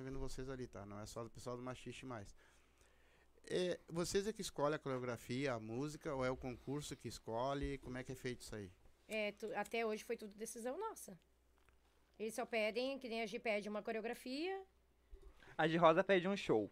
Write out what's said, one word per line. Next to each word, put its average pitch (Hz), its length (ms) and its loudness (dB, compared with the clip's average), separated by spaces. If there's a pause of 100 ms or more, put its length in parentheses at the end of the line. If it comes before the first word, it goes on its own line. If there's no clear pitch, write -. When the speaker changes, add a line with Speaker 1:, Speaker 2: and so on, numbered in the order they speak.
Speaker 1:
vendo 131 180 -4
vocês 131 300 -2
ali, 127 180 -4
tá? 98 160 -10
Não 104 160 -8
é 107 60 -6
só 120 180 -6
do 113 60 -8
pessoal 120 260 -6
do 123 60 -6
Machiste 127 460 -8
mais. 113 280 -8 (1120)
É, 175 420 0
vocês 175 400 0
é 214 60 0
que - 80 -8
escolhem 147 340 2
a 147 40 -4
coreografia, 127 720 0
a 117 60 0
música, 143 560 -4
ou 131 100 2
é 127 60 4
o 131 60 -2
concurso 135 580 -4
que - 120 -10
escolhe? 139 720 0
Como 127 200 -8
é 127 40 -6
que 131 80 -6
é 131 40 -6
feito 123 260 -4
isso - 140 -8
aí? 98 160 -6 (340)
Speaker 2:
É, 208 280 -2
tu, 208 220 -8
até 220 300 0
hoje 214 180 -2
foi 233 120 -4
tudo 220 180 -10
decisão 226 460 -6
nossa. 381 400 -8 (1000)
Eles 220 160 -4
só 233 120 -2
pedem, 233 520 2
que 262 120 -8
nem 226 120 -2
a 233 40 0
Gi 208 120 -4
pede 214 300 0
uma 208 160 -2
coreografia. 254 800 -2 (960)
Speaker 3:
A 160 100 6
Gi 160 100 4
Rosa 170 280 10
pede 185 220 8
um 196 100 4
show. 113 340 6